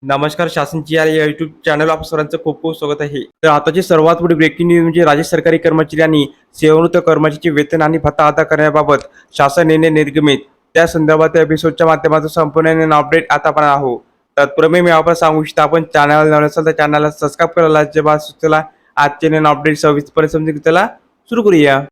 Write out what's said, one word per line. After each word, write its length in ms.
नमस्कार, 420
शासनची 440
या 100
YouTube 440
चॅनलवर 260
आपल्या 180
सर्वांचं 360
खूप 180
खूप 160
स्वागत 220
आहे. 220
तर 60
आताची 340
सर्वात 380
मोठी 140
ब्रेकिंग 340
न्यूज 140
म्हणजे 220
राज्य 180
सरकारी 360
कर्मचारी 440
आणि 240
सेवानिवृत्त 420
कर्मचाऱ्यांचे 440
वेतन 320
आणि 160
भत्ता 280
अदा 160
करण्याबाबत 640
शासन 320
निर्णय 220
निर्गमित. 500
त्या 120
संदर्भात 500
या 60
एपिसोडच्या 440
माध्यमातून 420
संपूर्ण 640
अपडेट 380
आता 180
आपण 140
आहोत. 360
तत्पूर्वी 440
मी 100
आपण 240
सांगू 280
इच्छितो, 200
आपण 200
चॅनल 360
नवीन 160
असेल 200
तर 60
चॅनलला 380
सबस्क्राईब 460
करायला 220
अजिबात 400
सुचला. 440
आजचे 320
नवीन 180
अपडेट 300
सविस्तरपणे 520
समजून 260
घेण्याला 320
सुरू 120
करूया. 380